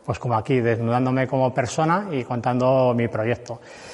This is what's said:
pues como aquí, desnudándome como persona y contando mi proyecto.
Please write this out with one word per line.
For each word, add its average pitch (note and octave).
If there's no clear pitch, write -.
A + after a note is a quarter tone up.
pues C3
como B2
aquí, B2+
desnudándome A#2+
como C3
persona E3
y C3
contando B2+
mi A#2
proyecto. A2+